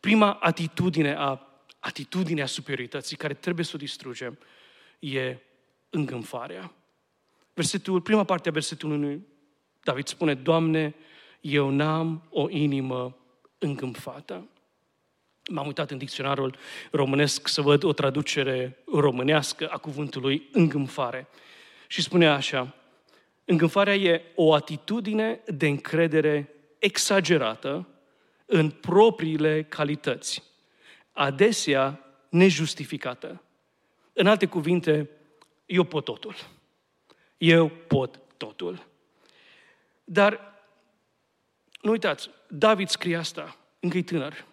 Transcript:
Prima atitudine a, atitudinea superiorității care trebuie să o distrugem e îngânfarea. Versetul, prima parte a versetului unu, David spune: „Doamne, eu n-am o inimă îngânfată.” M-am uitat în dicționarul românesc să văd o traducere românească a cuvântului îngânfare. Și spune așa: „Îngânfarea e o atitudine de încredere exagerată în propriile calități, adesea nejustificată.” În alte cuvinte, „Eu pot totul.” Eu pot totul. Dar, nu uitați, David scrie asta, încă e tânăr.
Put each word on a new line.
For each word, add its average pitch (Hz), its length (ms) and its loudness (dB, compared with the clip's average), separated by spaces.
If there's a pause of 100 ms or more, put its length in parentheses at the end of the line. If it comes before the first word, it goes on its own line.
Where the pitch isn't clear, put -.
Prima 208 320 4
atitudine 165 840 0
a, 139 220 -4 (380)
atitudinea 156 680 -4
superiorității 131 720 -8
care 143 180 -6
trebuie 170 300 -4
să - 100 -10
o 156 40 -10
distrugem 131 600 -12 (600)
e 131 380 -6 (540)
îngânfarea. 131 800 -6 (840)
Versetul, 185 460 -2
prima 214 240 2
parte 180 240 -2
a 165 40 -2
versetului 151 440 -4
unu, 147 300 -4 (560)
David 139 240 -2
spune: 156 280 -2
„Doamne, 160 600 2 (460)
eu 143 300 0
n-am 156 600 -2
o - 200 -2
inimă 131 680 -2 (420)
îngânfată.” 143 920 -8 (1000)
M-am 147 160 -6
uitat 143 240 -8
în 139 80 -10
dicționarul 135 580 -4 (340)
românesc 139 580 0
să - 140 -2
văd 143 200 6
o 175 100 2
traducere 135 840 -2 (140)
românească 143 760 0
a 170 100 -8
cuvântului 139 720 -6
îngânfare. 139 760 0 (600)
Și - 140 -4
spune 170 260 4
așa: 135 460 0 (680)
„Îngânfarea 190 500 4
e 175 280 2 (120)
o 160 200 6
atitudine 214 920 -2
de 160 200 -2
încredere 151 840 0 (280)
exagerată 160 1120 0 (580)
în 156 240 4
propriile 160 920 2
calități, 147 800 -6 (680)
adesea 139 920 2 (240)
nejustificată.” 156 1120 0 (720)
În 175 140 4
alte 202 200 4
cuvinte, 156 640 0 (560)
„Eu 180 180 2
pot 151 200 -6
totul.” 160 300 -10 (1040)
Eu 165 320 6 (180)
pot 131 340 -2 (160)
totul. 92 500 -10 (1160)
Dar, 208 500 2 (1300)
nu 208 80 0
uitați, 202 400 -2 (180)
David 196 400 2
scrie 175 280 -2
asta, 165 400 -10 (240)
încă 175 160 -2
e 180 60 0
tânăr. 156 500 -6